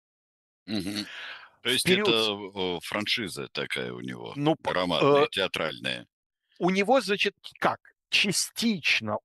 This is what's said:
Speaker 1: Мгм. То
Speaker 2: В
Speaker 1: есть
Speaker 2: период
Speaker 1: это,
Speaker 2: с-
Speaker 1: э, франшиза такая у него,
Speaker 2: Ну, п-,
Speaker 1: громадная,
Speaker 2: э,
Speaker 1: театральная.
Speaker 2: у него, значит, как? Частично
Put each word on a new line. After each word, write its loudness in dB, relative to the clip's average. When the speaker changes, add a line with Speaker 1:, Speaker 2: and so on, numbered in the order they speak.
Speaker 1:
Мгм. -4
То -2
Speaker 2:
В -
Speaker 1:
есть 2
Speaker 2:
период 4
Speaker 1:
это, 2
Speaker 2:
с- 2
Speaker 1:
э, -2
франшиза -4
такая -6
у -10
него, -10
Speaker 2:
Ну, 2
п-, -4
Speaker 1:
громадная, 4
Speaker 2:
э, 2
Speaker 1:
театральная. -4
Speaker 2:
у 2
него, 4
значит, -2
как? 2
Частично 0